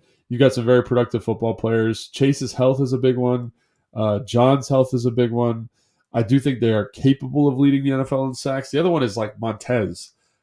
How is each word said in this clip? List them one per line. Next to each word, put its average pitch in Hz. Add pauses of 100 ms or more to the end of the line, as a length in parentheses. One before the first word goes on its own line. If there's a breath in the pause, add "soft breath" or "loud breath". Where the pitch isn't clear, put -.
(300)
you've 120
got 131
some 117
very 123
productive 120
football 113
players. 113
Chase's 139
health 131
is 131
a 131
big 127
one. 123 (420)
Uh, 107
John's 127
health 131
is 120
a 123
big 120
one. 117 (480)
I 117
do 135
think 127
they 117
are 104
capable 139
of 131
leading 139
the 139
N 135
F 131
L 135
in 131
sacks. 135
The 143
other 180
one 156
is, 104
like, 107
Montez. 107 (300)